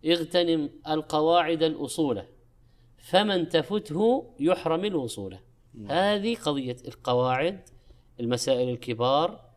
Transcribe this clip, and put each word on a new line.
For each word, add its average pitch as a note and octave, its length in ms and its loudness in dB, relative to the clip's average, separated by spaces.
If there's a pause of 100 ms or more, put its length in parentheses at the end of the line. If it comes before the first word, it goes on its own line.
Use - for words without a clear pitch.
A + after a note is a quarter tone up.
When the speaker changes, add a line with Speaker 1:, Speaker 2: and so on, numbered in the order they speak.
Speaker 1:
اغتنم E3 640 0 (180)
القواعد D#3 720 2
الأصول C#3+ 600 -2 (720)
فمن F#3 520 0
تفته G#3 920 0
يحرم F3+ 440 2
الوصول." A#2 520 -4 (380)
Speaker 2:
نعم. G#2 160 -12
Speaker 1:
هذه G3+ 440 0
قضية C3 420 -4 (120)
القواعد، C3 720 0 (600)
المسائل B2 480 0
الكبار B2+ 880 0